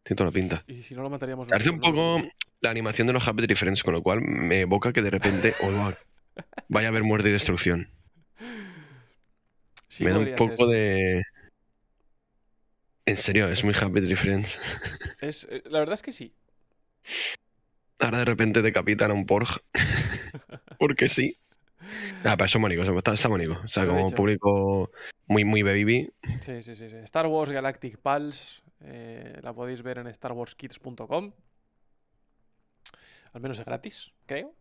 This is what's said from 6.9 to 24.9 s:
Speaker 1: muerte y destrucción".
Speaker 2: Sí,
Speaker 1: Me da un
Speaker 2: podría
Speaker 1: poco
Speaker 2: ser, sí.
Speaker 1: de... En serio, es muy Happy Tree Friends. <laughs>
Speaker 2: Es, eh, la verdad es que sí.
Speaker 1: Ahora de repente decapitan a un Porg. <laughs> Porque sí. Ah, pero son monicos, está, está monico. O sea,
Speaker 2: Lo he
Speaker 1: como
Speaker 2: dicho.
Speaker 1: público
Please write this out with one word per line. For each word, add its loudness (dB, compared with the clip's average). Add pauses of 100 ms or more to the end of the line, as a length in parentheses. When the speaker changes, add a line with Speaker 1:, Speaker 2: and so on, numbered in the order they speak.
Speaker 1:
muerte 4
y 6
destrucción". 2 (2000)
Speaker 2:
Sí, -6
Speaker 1:
Me 4
da 4
un 4
Speaker 2:
podría -2
Speaker 1:
poco 4
Speaker 2:
ser, -
sí. 4
Speaker 1:
de... 2 (1800)
En 2
serio, 2
es 0
muy 2
Happy 2
Tree 0
Friends. 0 (300)
<laughs> -12
Speaker 2:
Es, -10
eh, -10
la 0
verdad 0
es -6
que -12
sí. -16 (1700)
Speaker 1:
Ahora 0
de 2
repente 2
decapitan 2
a 2
un 0
Porg. 2 (260)
<laughs> -4
Porque 4
sí. 0 (880)
Ah, 4
pero 4
son 4
monicos, 2
está, 2
está 2
monico. 0
O -12
sea, 0
Speaker 2:
Lo 2
he 4
Speaker 1:
como 2
Speaker 2:
dicho. -2
Speaker 1:
público 2 (360)